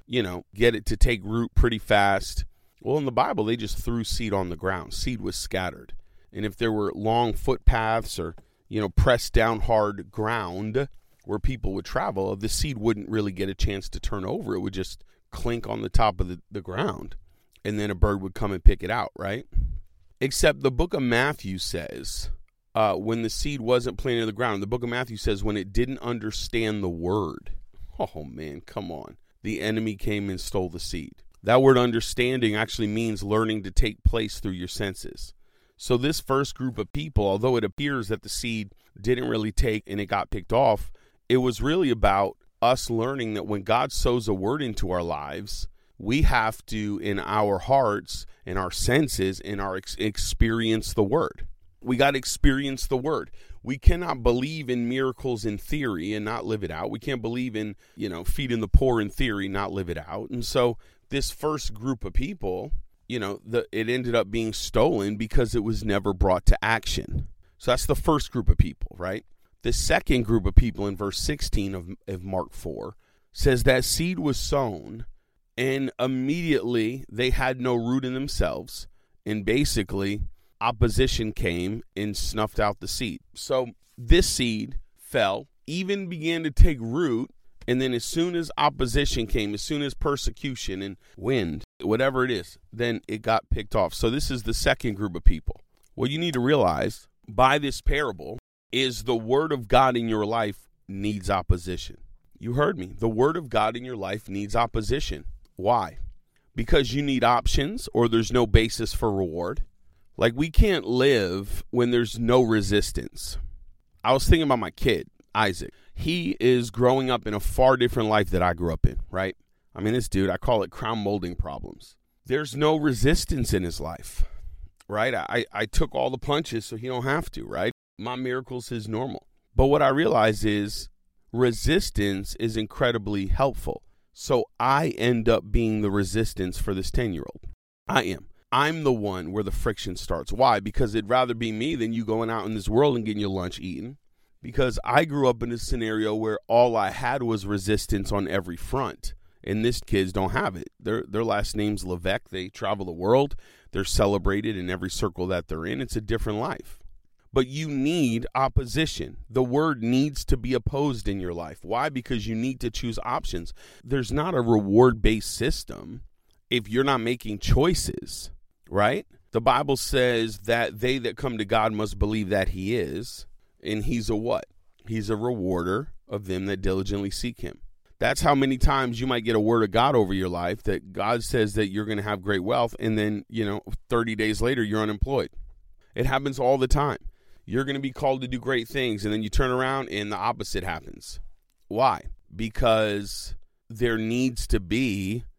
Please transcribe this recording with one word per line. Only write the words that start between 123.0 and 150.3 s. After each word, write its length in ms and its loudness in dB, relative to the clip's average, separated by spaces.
in 120 2
his 160 -6
life, 440 0
right? 280 0
I, 380 -2
I 140 -2
took 280 2
all 160 0
the 80 -4
punches 460 -2
so 120 -12
he 100 -8
don't 180 -4
have 280 0
to, 120 -8
right? 280 -2
My 160 -8
miracle's 540 -6
his 200 -8
normal. 380 -6
But 100 4
what 160 4
I 60 4
realize 560 2
is 440 -4
resistance 1040 0
is 200 -4
incredibly 680 -2
helpful. 560 -2
So 320 0
I 300 2
end 380 0
up 220 2
being 320 2
the 80 2
resistance 640 0
for 160 -2
this 200 -2
ten-year-old. 560 -2
I 160 2
am. 220 -6
I'm 320 2
the 80 6
one 400 -2
where 100 -2
the 80 -2
friction 460 -4
starts. 360 -6
Why? 280 4
Because 340 0
it'd 160 0
rather 240 4
be 160 -4
me 240 -4
than 180 -2
you 120 -2
going 260 -2
out 160 -4
in 80 -4
this 140 -4
world 260 4
and 100 -2
getting 160 -4
your 100 -2
lunch 280 -4
eaten. 400 -10
Because 440 0
I 200 4
grew 240 2
up 140 0
in 80 -4
a 80 -6
scenario 560 -2
where 320 -2
all 300 6
I 140 2
had 340 -2
was 220 -2
resistance 640 0
on 160 0
every 280 -4
front. 580 -4
And 220 -2
these 160 0
kids 320 0
don't 180 0